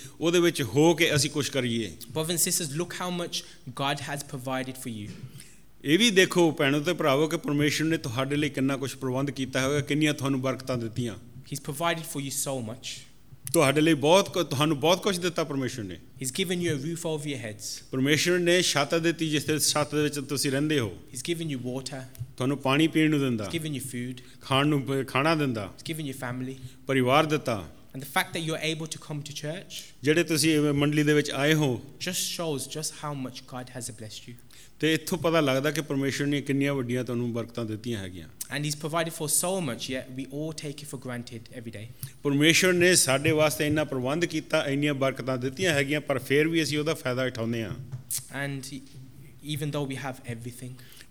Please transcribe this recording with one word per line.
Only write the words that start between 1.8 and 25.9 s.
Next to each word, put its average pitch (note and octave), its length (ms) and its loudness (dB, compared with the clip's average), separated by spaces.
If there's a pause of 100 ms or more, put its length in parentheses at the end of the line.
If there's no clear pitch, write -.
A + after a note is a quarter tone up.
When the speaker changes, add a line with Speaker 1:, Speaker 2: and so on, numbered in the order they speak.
Speaker 2:
Brothers D#3+ 240 -2
and D#3 60 0
sisters, D#3+ 360 -2
look F3 120 -4
how F3+ 340 -4
much - 200 -6 (260)
God C#3 420 -2
has C#3 140 -6 (100)
provided C3 380 -4
for A2+ 300 -10
you। G#2 80 -10 (760)
Speaker 1:
ਇਹ D#3 140 4
ਵੀ A#3 100 6
ਦੇਖੋ F3+ 420 6
ਭੈਣੋ C#3+ 280 2
ਤੇ D#3+ 140 0
ਭਰਾਵੋ D3+ 340 2
ਕਿ D#3 100 -2
ਪਰਮੇਸ਼ਵਰ D3 520 0
ਨੇ D#3+ 80 0
ਤੁਹਾਡੇ C3+ 380 -4
ਲਈ D3 140 0
ਕਿੰਨਾ C3+ 280 0
ਕੁਛ C3+ 180 -6
ਪ੍ਰਬੰਧ C3+ 360 -4
ਕੀਤਾ C3 360 -2
ਹੋਇਆ, D3 120 0
ਕਿੰਨੀਆਂ C#3+ 340 2
ਤੁਹਾਨੂੰ C#3 280 -2
ਬਰਕਤਾਂ C3 360 -2
ਦਿੱਤੀਆਂ। A#2 360 -4 (240)
Speaker 2:
He's - 360 -10
provided E3 300 -2
for D3 200 -6
you C3+ 80 -6 (180)
so B2 200 -4
much। - 340 -12 (500)
Speaker 1:
ਤੁਹਾਡੇ D3+ 280 6
ਲਈ E3 120 6
ਬਹੁਤ D#3+ 360 6
ਕੁ-, F3 140 0
ਤੁਹਾਨੂੰ D3+ 360 0
ਬਹੁਤ F3+ 240 4
ਕੁਛ F#3+ 160 0
ਦਿੱਤਾ E3+ 240 0
ਪਰਮੇਸ਼ਵਰ C3+ 420 -4
ਨੇ। F2+ 100 -8
Speaker 2:
He's - 460 -10
given F3+ 240 0
you D#3+ 100 0
a C3+ 80 -4
roof E3 140 -4
over D#3 320 -4
your B2+ 180 -6
heads। - 440 -10
Speaker 1:
ਪਰਮੇਸ਼ਵਰ D3+ 480 4
ਨੇ F3 220 6
ਛੱਤ D3 340 2
ਦਿੱਤੀ D#3+ 340 2
ਜਿਸ D3 140 0
ਤੇ D#3 160 0
ਛੱਤ D3 360 2
ਦੇ D3+ 80 4
ਵਿੱਚ D3 160 0
ਤੁਸੀਂ C#3 320 -2
ਰਹਿੰਦੇ D3 280 2
ਹੋ। F#2+ 180 -2 (180)
Speaker 2:
He's E3 200 -4
given D#3+ 220 -4
you A#2+ 120 -6
water। C3 540 -8 (140)
Speaker 1:
ਤੁਹਾਨੂੰ C3 200 2
ਪਾਣੀ C#3 300 4
ਪੀਣ D#3 220 4
ਨੂੰ D3+ 100 4
ਦਿੰਦਾ। A#2+ 240 0
Speaker 2:
He's G2+ 160 -4
given D3+ 200 -4
you - 60 -8
food। B2 380 -8 (180)
Speaker 1:
ਖਾਣ C#3 260 4
ਨੂੰ D3 140 2
ਪ-, C3 260 -2
ਖਾਣਾ D3+ 280 2
ਦਿੰਦਾ। A2+ 420 -2
Speaker 2:
He's D#3+ 180 -8